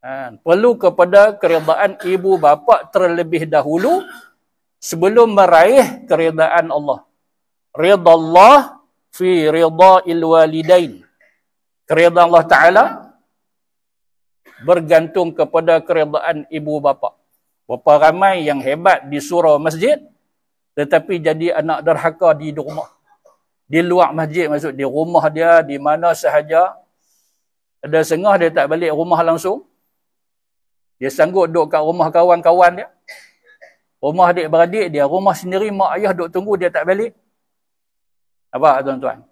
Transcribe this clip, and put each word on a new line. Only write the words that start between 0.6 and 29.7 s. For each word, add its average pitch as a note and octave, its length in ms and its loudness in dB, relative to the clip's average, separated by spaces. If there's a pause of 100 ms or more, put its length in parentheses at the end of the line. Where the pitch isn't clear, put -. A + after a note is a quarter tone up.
kepada F#3+ 640 2
keredaan E3 640 -2
ibu F#3 320 -2
bapa D3+ 560 2
terlebih E3+ 560 -2
dahulu E3 560 -2 (800)
sebelum G#3+ 480 0
meraih G3 800 4
keredaan D#3+ 640 0
Allah. D3 320 -6 (640)
Ridha F3 400 2
Allah F3+ 720 4 (320)
fi F3+ 320 0
ridha'il E3+ 720 4
walidain. D#3+ 760 2 (920)
Keredaan E3+ 400 2
Allah E3+ 240 4
Ta'ala F3+ 340 4 (1800)
bergantung E3 640 0
kepada E3 480 0
keredaan D#3 720 -4
ibu D3+ 320 -8
bapa. - 320 -4 (480)
Berapa D3 480 2
ramai F#3 320 -2
yang C#3+ 160 -4
hebat D3+ 480 -2
di C#3+ 160 -8
surau D#3+ 320 0
masjid, D#3+ 480 -2 (720)
tetapi D#3+ 480 -2
jadi D#3+ 400 -4
anak D3+ 240 -4
derhaka D#3+ 480 0
di D3 160 -12
rumah. D3 400 -12 (800)
Di D#3 80 0
luar F3 320 0
masjid, D#3 400 -6
maksud D3 240 -6
di C3+ 80 -8
rumah D#3 480 -2
dia, E3 320 2
di C#3+ 160 -10
mana D#3 320 -2
sahaja. D#3 640 -2 (1040)
Ada D#3 240 -2
sengah F3 320 0
dia E3+ 160 0
tak D#3 160 -2
balik E3 240 -4
rumah E3 320 -2
langsung. E3 400 -4 (1400)